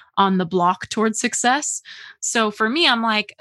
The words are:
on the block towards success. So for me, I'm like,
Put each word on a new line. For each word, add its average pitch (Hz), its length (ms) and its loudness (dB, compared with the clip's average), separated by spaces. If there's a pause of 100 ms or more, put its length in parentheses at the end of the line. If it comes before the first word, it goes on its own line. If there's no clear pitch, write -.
(160)
on 190 200 4
the 180 80 2
block 180 440 0
towards 220 300 -2
success. 247 600 -2 (400)
So 220 280 0
for 220 200 -2
me, 320 180 2
I'm 233 160 2
like, 214 380 -2